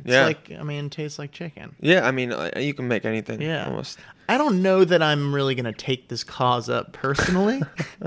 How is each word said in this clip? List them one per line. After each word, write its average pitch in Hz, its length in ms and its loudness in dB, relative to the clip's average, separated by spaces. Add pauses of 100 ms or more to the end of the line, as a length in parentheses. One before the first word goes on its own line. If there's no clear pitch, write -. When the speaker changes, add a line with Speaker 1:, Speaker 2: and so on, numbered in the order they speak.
Speaker 1:
It's 123 100 0
Speaker 2:
Yeah. 131 120 8
Speaker 1:
like, - 300 -4
I - 60 -14
mean, 147 260 -8
tastes 147 300 -10
like 143 140 -12
chicken. - 480 -16
Speaker 2:
Yeah, 160 260 6
I 127 60 2
mean, 127 200 -2
uh, 82 260 -4
you 139 160 -2
can 127 120 -6
make 117 180 0
anything 110 380 -4
Speaker 1:
Yeah. 156 240 -4
Speaker 2:
almost. - 320 -8 (300)
Speaker 1:
I 233 100 2
don't 240 240 2
know 190 220 6
that 170 180 4
I'm 147 320 2
really 135 220 0
gonna 120 160 -4
take - 360 -6
this 120 140 -8
cause 123 480 0
up 120 220 -4
personally, 185 680 0 (460)